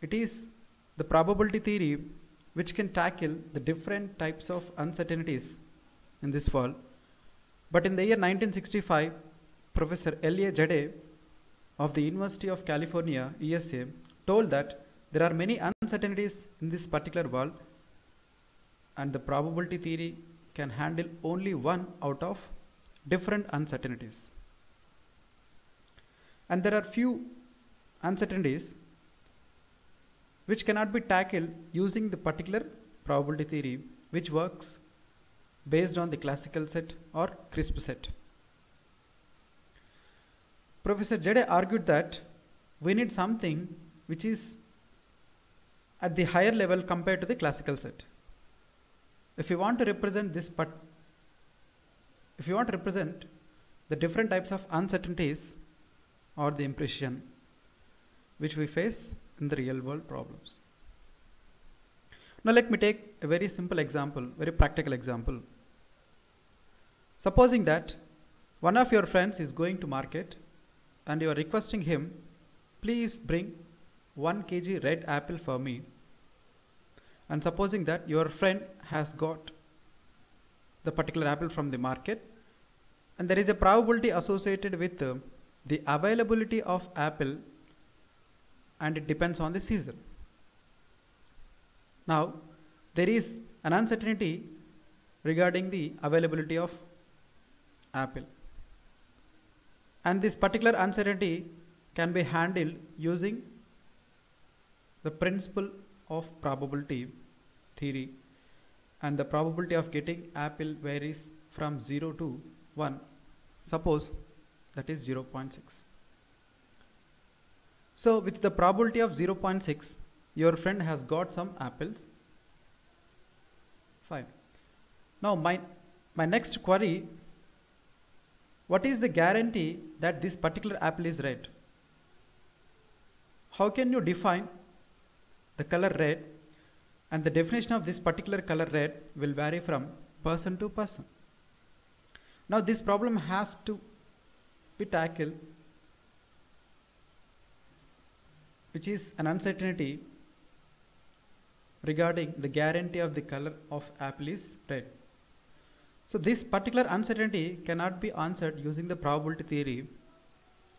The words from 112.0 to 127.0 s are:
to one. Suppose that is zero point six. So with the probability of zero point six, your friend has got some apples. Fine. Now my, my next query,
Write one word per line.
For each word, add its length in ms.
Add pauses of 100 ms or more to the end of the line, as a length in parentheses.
to 280 (360)
one. 240 (640)
Suppose 520 (600)
that 140
is 120
zero 220
point 300
six. 260 (2250)
So 240
with 220
the 100
probability 480
of 160
zero 180
point 300
six, 320 (400)
your 200
friend 260
has 220
got 300
some 260
apples. 460 (2000)
Fine. 220 (960)
Now 140
my, 240 (560)
my 100
next 360
query, 460 (1600)